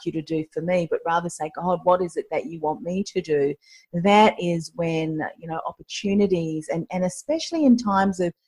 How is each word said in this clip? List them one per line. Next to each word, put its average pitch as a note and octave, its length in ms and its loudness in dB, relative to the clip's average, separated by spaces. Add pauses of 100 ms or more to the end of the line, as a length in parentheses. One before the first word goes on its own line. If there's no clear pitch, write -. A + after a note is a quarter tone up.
you E3+ 80 -6
to D#3+ 100 -4
do D#3 220 -4 (100)
for D#3 80 -6
me," F3 300 0
but - 140 0
rather E3+ 240 0
say, D3+ 260 -8
"God, F3 300 -2
what F3+ 160 4
is E3+ 160 -6
it - 140 -4
that D#3 160 -4
you E3 120 -12
want D3+ 220 -4
me F3+ 200 -4 (120)
to F#3 80 -2
do?" D3 340 0 (380)
That G3+ 440 6
is E3+ 380 -2
when, D#3+ 460 -2 (180)
you E3 80 -14
know, D#3+ 180 -6
opportunities F3 1040 -2
and, E3 240 -4
and F#3 140 -2
especially D#4+ 600 -2
in A#3+ 120 8
times G3 420 2
of F3 140 0 (140)